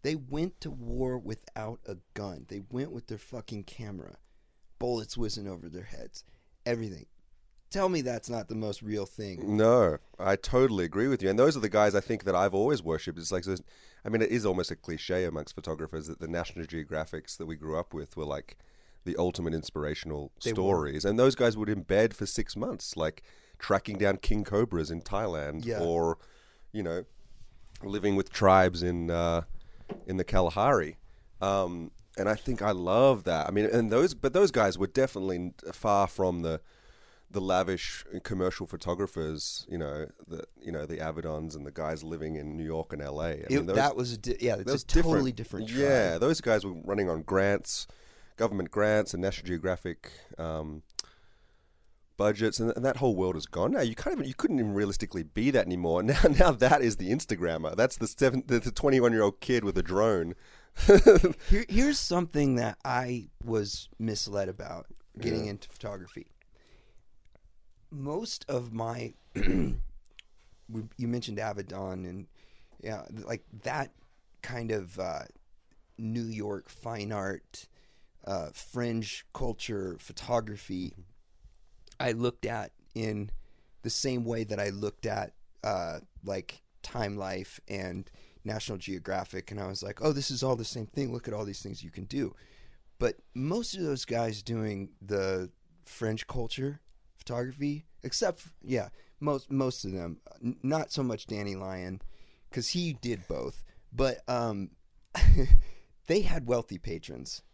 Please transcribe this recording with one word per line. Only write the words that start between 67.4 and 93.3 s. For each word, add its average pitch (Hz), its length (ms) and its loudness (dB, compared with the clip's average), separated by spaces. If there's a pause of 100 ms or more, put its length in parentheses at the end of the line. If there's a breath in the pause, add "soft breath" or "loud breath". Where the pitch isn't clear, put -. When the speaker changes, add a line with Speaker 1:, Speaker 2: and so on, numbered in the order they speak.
Speaker 1:
Most 151 580 -8
of 123 240 -4
my, 113 420 -8 (100)
<clears throat> - 100 -20
we, - 1500 -2 (160)
you 120 100 -4
mentioned 117 300 -4
Avedon 95 680 -6
and, 92 180 -12 (540 soft breath)
yeah, 107 220 -8 (100)
th-, 107 140 -14
like, 117 180 -8 (180)
that 139 300 -6 (500)
kind 117 280 -6
of, 92 300 -4
uh, 82 220 -4 (760)
New 113 300 -6
York 104 420 -8
fine 110 440 -8
art, 98 540 -6 (600)
uh, 87 260 -6
fringe 113 800 -6
culture 104 640 -6
photography, 104 920 -6 (1080)
I 127 140 -2
looked 120 320 -2
at 107 280 -8 (220)
in 107 360 -4 (520)
the 120 80 -6
same 127 340 -2
way 113 200 -4
that 104 160 -6
I 101 80 -2
looked 101 380 -6
at, 104 260 -6 (320)
uh, 87 360 -4 (220)
like, 98 400 -8 (200)
Time 104 340 -6
Life 95 420 -8 (100)
and 95 400 -8 (360 soft breath)
National 107 340 -8
Geographic, 92 720 -8
and 101 100 -10
I 95 60 -8
was 98 160 -10
like, 101 200 -10
"Oh, 156 100 4
this 139 180 -2
is 127 120 -4
all 131 140 2
the 113 80 -6
same 113 220 -8
thing. 135 260 -4
Look 120 140 -8
at 110 80 -8
all 107 100 -6
these 101 180 -10
things - 200 -12
you 82 80 -14
can 92 140 -12
do." 131 300 -6 (640 soft breath)
But 117 180 0 (180)